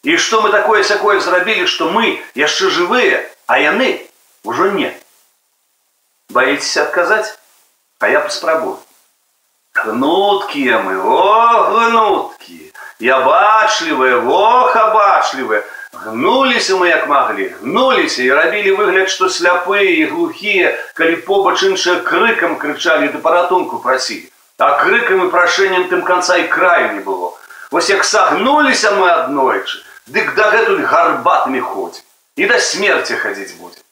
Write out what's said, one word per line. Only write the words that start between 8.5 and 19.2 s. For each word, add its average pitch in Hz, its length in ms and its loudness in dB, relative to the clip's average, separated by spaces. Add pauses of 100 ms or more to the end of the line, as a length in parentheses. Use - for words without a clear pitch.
Гнуткія 143 960 0
мы, 190 180 -4
о, 220 720 4
гнуткія. 220 1000 -2 (280)
Я 131 200 2
бачлівыя, 156 1040 2
ох, 233 500 4
абачлівыя. 175 880 2 (300)
Гнуліся 196 800 0
мы, 185 120 2
як 156 200 2
маглі, 120 540 0
гнуліся 202 640 0
і 131 80 4
рабілі 165 400 2
выгляд, 190 380 2
што 190 200 -2